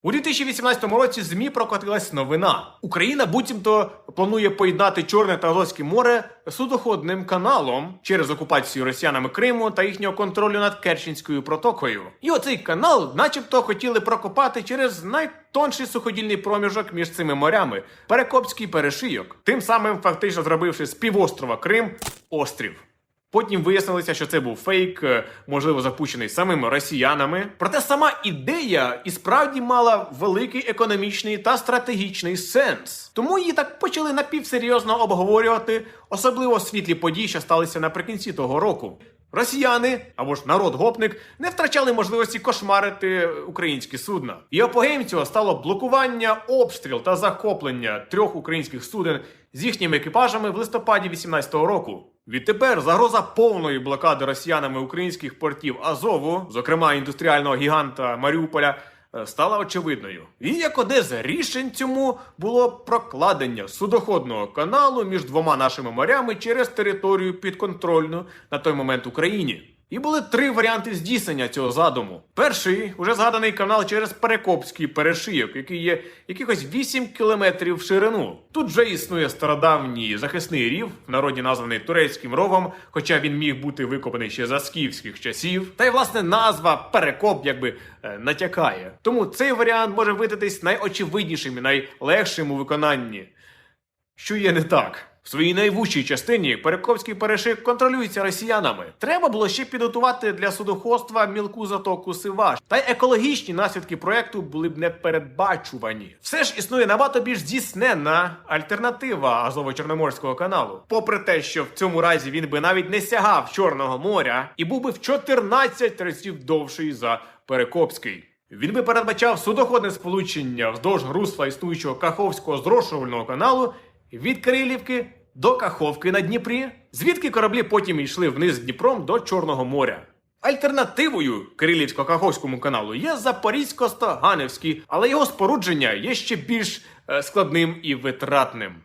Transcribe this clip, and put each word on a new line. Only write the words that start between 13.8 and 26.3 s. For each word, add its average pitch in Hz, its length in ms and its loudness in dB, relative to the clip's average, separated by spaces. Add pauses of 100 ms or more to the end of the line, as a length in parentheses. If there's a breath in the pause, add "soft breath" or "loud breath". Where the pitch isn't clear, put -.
прокопати 220 600 0
через 240 420 -2
найтонший 254 840 -2
суходільний 214 500 -4
проміжок 202 560 -2
між 170 180 -4
цими 156 240 -2
морями, 147 480 2 (260 loud breath)
Перекопський 247 580 2
перешийок, 151 800 -2
тим 247 160 2
самим 214 420 2
фактично 170 400 0
зробивши 160 440 0
з - 80 -10
півострова 185 640 0
Крим 220 340 0 (400)
острів. 135 540 -6 (460)
Потім 202 320 0
вияснилося, 185 520 0
що 151 120 -4
це 151 140 0
був 120 160 -6
фейк, 185 460 0
е, 123 220 2 (220 loud breath)
можливо, 139 340 0
запущений 123 480 -4
самими 165 400 0